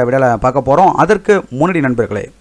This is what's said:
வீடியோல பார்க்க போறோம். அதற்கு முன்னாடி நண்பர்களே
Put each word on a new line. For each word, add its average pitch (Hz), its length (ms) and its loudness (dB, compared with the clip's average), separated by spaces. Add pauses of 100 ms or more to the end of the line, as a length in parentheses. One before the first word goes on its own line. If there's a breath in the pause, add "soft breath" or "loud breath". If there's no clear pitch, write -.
வீடியோல 131 220 0 (160)
பார்க்க 131 240 -2
போறோம். 165 240 4 (100)
அதற்கு 202 320 2 (240)
முன்னாடி 165 300 -2
நண்பர்களே 104 360 -4 (160)